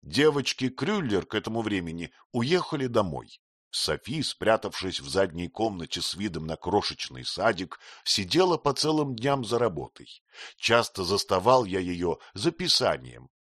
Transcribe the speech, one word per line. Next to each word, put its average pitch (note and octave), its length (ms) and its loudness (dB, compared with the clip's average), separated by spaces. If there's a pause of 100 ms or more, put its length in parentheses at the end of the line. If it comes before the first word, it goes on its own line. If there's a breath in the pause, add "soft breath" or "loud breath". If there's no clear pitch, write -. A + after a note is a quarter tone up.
Девочки C3 640 2
Крюллер C3+ 580 0
к - 100 -4
этому A2 260 -2
времени F2 480 -4 (220 soft breath)
уехали C#3 560 0
домой. F#2 520 0 (300)
Софи, G2+ 540 -4
спрятавшись F#2+ 720 0
в C#2 100 -10
задней F2 380 0
комнате F2+ 560 -4
с - 120 -4
видом E2 340 -6
на D#2 80 -4
крошечный D2 680 -2
садик, F#2 540 -2 (240 loud breath)
сидела D#3 540 2
по C#3+ 160 0
целым D3 420 0
дням C3 300 0
за A2+ 160 0
работой. C#2+ 640 -4 (320 loud breath)
Часто A2 480 2
заставал G2+ 640 4
я F#2 120 -2
ее F2+ 400 -2 (160 loud breath)
за A2 160 0
писанием C#2 800 -2 (100)